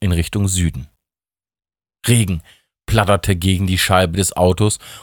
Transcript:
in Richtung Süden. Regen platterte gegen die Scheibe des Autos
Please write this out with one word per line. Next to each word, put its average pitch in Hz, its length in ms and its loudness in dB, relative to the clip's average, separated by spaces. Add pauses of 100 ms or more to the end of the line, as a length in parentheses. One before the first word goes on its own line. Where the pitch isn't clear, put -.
in 92 120 0
Richtung 95 360 -2
Süden. 87 400 -2 (1200)
Regen 101 340 0 (440)
platterte 101 500 0
gegen 95 300 0
die 90 100 0
Scheibe 92 400 2
des 98 180 -2
Autos 92 440 0 (240)